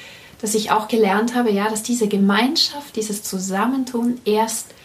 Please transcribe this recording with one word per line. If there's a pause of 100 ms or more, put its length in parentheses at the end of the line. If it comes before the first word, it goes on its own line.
(420)
dass
ich
auch
gelernt
habe,
ja,
dass
diese
Gemeinschaft,
dieses
Zusammentun
erst (180)